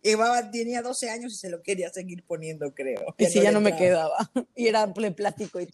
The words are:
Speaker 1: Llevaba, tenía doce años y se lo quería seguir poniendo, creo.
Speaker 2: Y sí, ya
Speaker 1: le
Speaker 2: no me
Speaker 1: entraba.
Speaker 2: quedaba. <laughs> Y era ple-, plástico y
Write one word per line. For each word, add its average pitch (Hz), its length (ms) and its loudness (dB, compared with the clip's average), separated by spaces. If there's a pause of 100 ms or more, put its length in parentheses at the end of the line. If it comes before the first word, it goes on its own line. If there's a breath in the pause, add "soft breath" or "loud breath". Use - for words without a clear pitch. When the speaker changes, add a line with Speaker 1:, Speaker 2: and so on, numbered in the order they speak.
Speaker 1:
Llevaba, 226 500 2
tenía 233 300 -4
doce 247 280 -6
años 233 240 -10
y 196 40 -14
se 190 120 -10
lo 170 120 -8
quería 180 300 -4
seguir 180 320 -12
poniendo, 160 500 -8
creo. 131 440 -6
Speaker 2:
Y - 80 4
sí, 175 160 4
ya 202 80 8
Speaker 1:
le - 20 4
Speaker 2:
no 208 100 4
me 208 100 4
Speaker 1:
entraba. 175 600 2
Speaker 2:
quedaba. 247 160 -4
<laughs> - 60 -20
Y 240 120 0
era 214 240 2
ple-, 202 200 -2
plástico 196 480 -4
y 175 140 -8